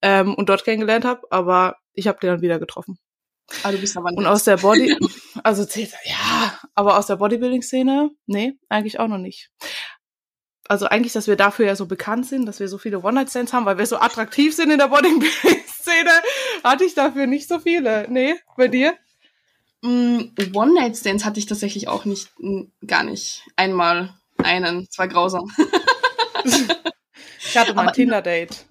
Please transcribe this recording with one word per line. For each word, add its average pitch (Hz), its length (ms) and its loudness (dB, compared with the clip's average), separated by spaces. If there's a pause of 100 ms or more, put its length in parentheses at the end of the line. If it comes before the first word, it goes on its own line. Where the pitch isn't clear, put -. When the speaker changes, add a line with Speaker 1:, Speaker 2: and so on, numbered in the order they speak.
Speaker 1:
ähm, 196 320 4
und 202 160 -2
dort 196 140 2
kennengelernt 220 420 0
hab, 247 260 -4
aber 180 460 2 (160)
ich 190 140 -4
hab 196 140 -2
den 185 80 0
dann 175 120 0
wieder 170 180 0
getroffen. 175 380 -12 (640)
Speaker 2:
Ah, 202 80 -2
du 196 80 -2
bist 190 180 -6
aber 175 140 -6
Speaker 1:
Und 190 120 -4
Speaker 2:
nett. 180 40 2
Speaker 1:
aus 208 180 4
der 202 120 6
Body-, 226 420 4
Speaker 2:
<laughs> - 440 -6
Speaker 1:
also 208 220 2
zählt, 208 280 -8 (120)
ja, - 520 -4 (180)
aber 202 220 6
aus 202 100 0
der 196 100 -2
Bodybuilding-Szene, 254 920 0 (140)
nee, 214 280 -2 (160)
eigentlich 214 300 -4
auch 226 80 -2
noch 214 100 -4
nicht. 185 340 -14 (1160)
Also 202 180 0
eigentlich, 233 260 0
dass 214 140 -4
wir 208 100 2
dafür 202 280 2
ja 196 100 0
so 196 100 -8
bekannt 208 400 -6
sind, 262 200 -4
dass 208 140 -12
wir 196 80 -6
so 190 100 -10
viele 202 240 -6
One-Night-Stands 247 520 -2
haben, 247 120 0
weil 196 120 0
wir 208 80 0
so - 140 -4
attraktiv 247 560 0
sind 320 140 2
in 302 80 4
der 277 120 4
Bodybuilding-Szene, 320 1200 2 (520)
hatte 269 200 4
ich 359 100 0
dafür 277 320 0
nicht 277 220 -2
so 349 120 -2
viele. 262 500 0
Nee, 254 260 0 (220)
bei 254 100 4
dir? 262 260 2 (880)
Speaker 2:
Mm, 240 500 0 (220)
One-Night-Stands 220 680 2
hatte 214 160 -4
ich 202 60 -6
tatsächlich 202 420 -6
auch - 160 -4
nicht, - 360 -6
mm, 98 240 -6 (220)
gar 78 180 0
nicht. - 520 -10
Einmal 180 580 0 (300)
einen, 180 420 -2
das - 120 -18
war 185 100 -2
grausam. 185 480 -2
<laughs> 392 1300 0 (680)
Speaker 1:
Ich - 80 -2
hatte 226 160 4
mal 196 100 2
Speaker 2:
Aber 180 80 4
Speaker 1:
ein - 40 -6
Tinder-Date. 185 760 0